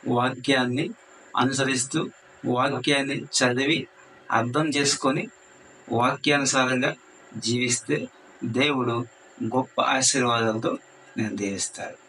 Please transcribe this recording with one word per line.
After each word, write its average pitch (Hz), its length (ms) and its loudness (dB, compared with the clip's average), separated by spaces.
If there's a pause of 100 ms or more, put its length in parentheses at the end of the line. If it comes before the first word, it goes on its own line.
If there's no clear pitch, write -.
(120)
వాక్యాన్ని 127 760 0 (460)
అనుసరిస్తూ, 135 720 0 (360)
వాక్యాన్ని 139 760 0
చదివి, 135 640 0 (440)
అర్థం 123 380 0
చేసుకొని, 143 600 0 (640)
వాక్యానుసారంగా 131 1000 2 (420)
జీవిస్తే 123 720 -2 (360)
దేవుడు 123 600 0 (400)
గొప్ప 131 360 -2
ఆశీర్వాదాలతో 123 1000 2 (380)
నేను 107 200 -2
దీవిస్తాడు. 98 600 -6 (120)